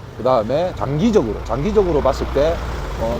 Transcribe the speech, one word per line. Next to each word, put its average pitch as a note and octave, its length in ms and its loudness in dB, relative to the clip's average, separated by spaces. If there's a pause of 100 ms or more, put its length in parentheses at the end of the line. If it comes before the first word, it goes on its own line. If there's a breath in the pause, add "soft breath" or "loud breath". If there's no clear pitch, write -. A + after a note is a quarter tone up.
(180)
그 A2 60 -6
다음에 C3 520 2
장기적으로, D3+ 680 2
장기적으로 E3 560 2
봤을 C3 320 0
때, D3+ 200 2 (480)
어, A#2 180 -2